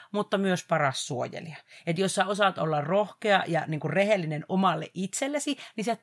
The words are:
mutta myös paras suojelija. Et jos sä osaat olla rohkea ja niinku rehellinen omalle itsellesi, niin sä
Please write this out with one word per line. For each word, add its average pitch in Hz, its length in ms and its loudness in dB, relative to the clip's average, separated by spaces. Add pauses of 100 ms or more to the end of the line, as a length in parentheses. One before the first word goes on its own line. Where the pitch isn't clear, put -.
(120)
mutta 202 260 0
myös 190 300 2
paras 147 400 0
suojelija. 143 480 -8 (300)
Et 165 140 0
jos 190 160 0
sä 185 100 2
osaat 196 320 2
olla 156 240 0
rohkea 196 680 2
ja 165 200 0
niinku 156 200 -4
rehellinen 170 640 0
omalle 180 440 2
itsellesi, 277 640 -4 (180)
niin 214 100 -4
sä 226 180 -2